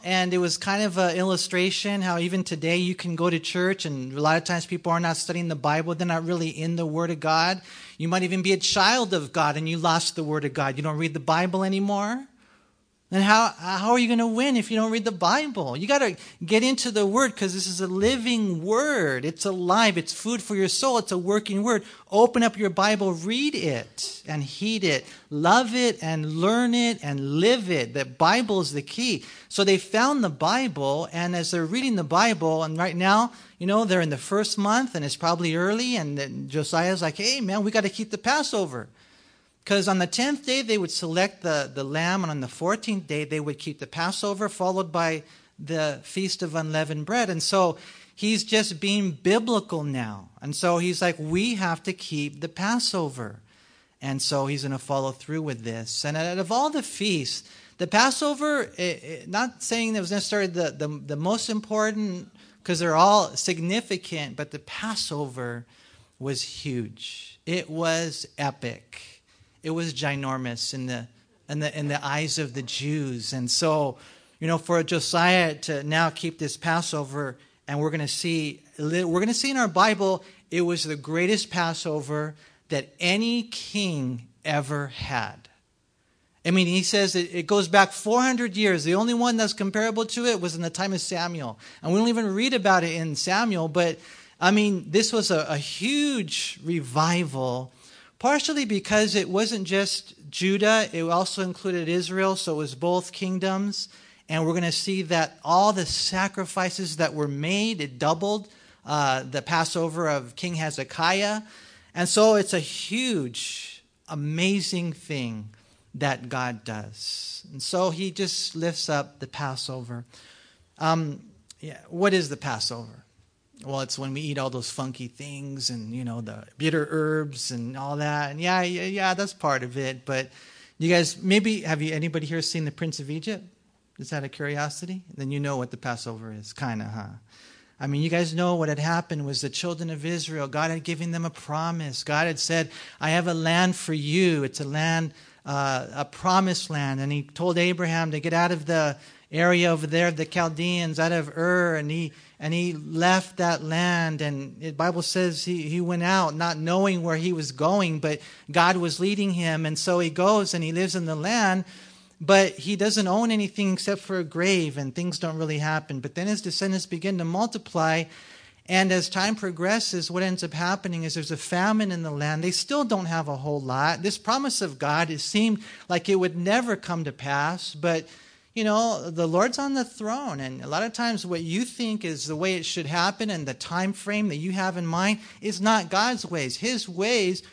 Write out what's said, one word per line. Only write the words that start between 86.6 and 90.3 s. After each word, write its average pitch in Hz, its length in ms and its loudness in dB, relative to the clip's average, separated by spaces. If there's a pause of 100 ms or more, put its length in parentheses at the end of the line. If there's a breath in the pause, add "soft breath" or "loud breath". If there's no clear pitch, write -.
he 180 160 2
says 190 320 2
it, 175 200 -2
it 175 120 -4
goes 196 220 4
back 190 240 6
four 233 300 2
hundred 240 340 0
years. 190 280 4
The 165 100 2
only 226 180 2
one 240 240 2
that's 220 160 2
comparable 214 540 0
to 240 180 -4
it 233 160 2